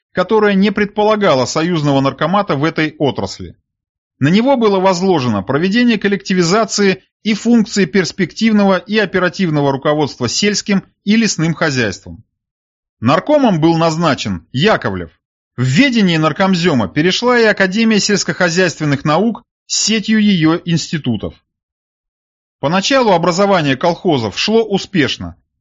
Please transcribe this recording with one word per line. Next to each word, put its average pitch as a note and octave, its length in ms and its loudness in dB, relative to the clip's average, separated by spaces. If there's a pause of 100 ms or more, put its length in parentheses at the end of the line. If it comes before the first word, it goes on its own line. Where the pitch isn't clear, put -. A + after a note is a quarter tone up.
(140)
которая G3+ 420 2
не G3 160 2
предполагала G3+ 760 0
союзного D3+ 560 0
наркомата D#3+ 540 -2
в C#3 80 -4
этой D#3 340 -2
отрасли. G2+ 580 -4 (640)
На C#3 100 2
него A#3+ 280 2
было G#3 220 2
возложено E3+ 640 0
проведение G3 560 0
коллективизации G3 1040 0 (180)
и G#3 140 -2
функции G#3+ 500 2
перспективного G3 920 0
и G3+ 200 -4
оперативного F3 720 0
руководства C#3 560 -2
сельским G3+ 580 -2 (180)
и G#3 140 2
лесным E3+ 360 0
хозяйством. A#2 680 -4 (760)
Наркомом F#3 640 2
был E3 160 2
назначен D#3 760 -2
Яковлев. A#2+ 600 -2 (440)
В A#2 80 -4
ведение F#3+ 540 2
наркомзёма D#3 720 0
перешла F#3+ 500 0
и A3+ 60 2
Академия G#3 560 2
сельскохозяйственных E3+ 1080 -2
наук F#3 380 0 (240)
с - 100 -6
сетью A3 420 0
её F3 460 2
институтов. C#3+ 720 -4 (1200)
Поначалу A3 520 0
образование E3+ 640 2
колхозов D3+ 640 -2
шло A3 240 2
успешно. D3+ 720 -2 (260)